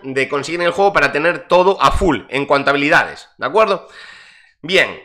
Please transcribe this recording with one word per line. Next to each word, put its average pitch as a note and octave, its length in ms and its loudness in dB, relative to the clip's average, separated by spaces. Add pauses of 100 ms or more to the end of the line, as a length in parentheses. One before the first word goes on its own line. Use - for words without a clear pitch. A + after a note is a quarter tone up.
de C3 260 -4
conseguir C#3+ 320 -6
en F3 60 -2
el F3 60 0
juego G3 200 0
para D3 180 2
tener D#3 380 -2
todo F#3 320 4
a C3+ 120 4
full D3 360 0
en C3+ 160 -4
cuanto C#3 240 0
a C#3 40 4
habilidades, C#3+ 560 0 (100)
¿de A2+ 80 -6
acuerdo? G3 420 0 (720)
Bien, D#3 440 -2